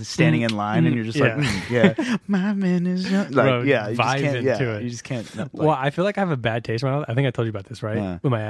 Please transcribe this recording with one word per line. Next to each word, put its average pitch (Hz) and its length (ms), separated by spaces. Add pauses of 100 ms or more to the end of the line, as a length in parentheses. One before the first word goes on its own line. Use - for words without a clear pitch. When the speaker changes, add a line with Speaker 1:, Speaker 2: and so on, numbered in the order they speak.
Speaker 1:
standing - 380
Speaker 2:
mm, 113 100
Speaker 1:
in 107 60
line, 107 280
and 156 80
Speaker 2:
mm, 120 40
Speaker 1:
you're 110 80
just 113 120
like, 131 140 (400)
Speaker 2:
yeah. 123 220
Speaker 1:
"Mm, - 40
yeah, 247 240
<laughs> - 60
my 202 260
man 180 320
is 185 240
young." 190 220
Like, 131 140
Speaker 2:
Bro, 123 180
Speaker 1:
yeah, 120 240
you 113 80
just 117 120
Speaker 2:
vibing 135 140
Speaker 1:
can't, 135 220
yeah, 123 160
Speaker 2:
to 113 160
it. 104 80
Speaker 1:
you 123 80
just 120 140
can't, 120 300
no, 110 80
like 135 100
Speaker 2:
Well, 156 160
I 139 200
feel 170 160
like 208 140
I - 20
have 185 100
a 139 60
bad 117 260
taste 117 200
in 131 80
my 139 60
mouth. 151 100
I 117 80
think 139 120
I 123 40
told 117 160
you - 20
about 101 160
this, - 160
right? 107 160
Speaker 1:
Yeah. 92 240
Speaker 2:
With 147 80
my 110 200